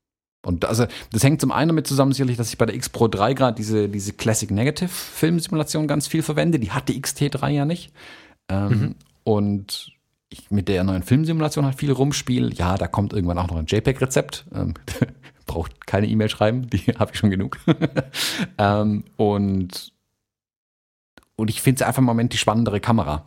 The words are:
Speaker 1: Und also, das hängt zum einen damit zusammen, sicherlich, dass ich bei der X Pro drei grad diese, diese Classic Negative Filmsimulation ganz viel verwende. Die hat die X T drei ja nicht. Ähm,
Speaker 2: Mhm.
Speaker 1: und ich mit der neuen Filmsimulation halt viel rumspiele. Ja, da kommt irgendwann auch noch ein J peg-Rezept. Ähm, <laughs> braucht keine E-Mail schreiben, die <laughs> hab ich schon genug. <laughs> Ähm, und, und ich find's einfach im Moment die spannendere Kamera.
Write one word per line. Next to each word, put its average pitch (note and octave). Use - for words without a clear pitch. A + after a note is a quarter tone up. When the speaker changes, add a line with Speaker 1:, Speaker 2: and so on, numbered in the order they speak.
Speaker 1:
Und F2
also, A2+
das A2
hängt C#3
zum C3+
einen D3+
damit D#3
zusammen, C3+
sicherlich, B2+
dass A#2
ich -
bei A#2
der A2
X B2+
Pro A#2
drei G#2
grad A#2+
diese, G#2+
diese G2+
Classic G#2
Negative D3
Filmsimulation D#3+
ganz D3
viel D#3+
verwende. D#3
Die G2+
hat C3+
die C3+
X -
T C#3+
drei C#3
ja C#3+
nicht. E3+
Ähm, G2
Speaker 2:
Mhm. A#2
Speaker 1:
und G2+
ich -
mit G2+
der F#2+
neuen F#2+
Filmsimulation D#3
halt C3+
viel C#3+
rumspiele. B2+
Ja, F2+
da F2
kommt G2+
irgendwann F2
auch F2+
noch E2+
ein D#2+
J G#2+
peg-Rezept. -
Ähm, F#2
<laughs> -
braucht -
keine G#2
E-Mail A2
schreiben, A#2
die F#2
<laughs> -
hab G#2+
ich -
schon G#2+
genug. F#2
<laughs> -
Ähm, G#2
und, G2+
und A2
ich -
find's C3
einfach -
im C3
Moment A#2
die -
spannendere G#2+
Kamera. G2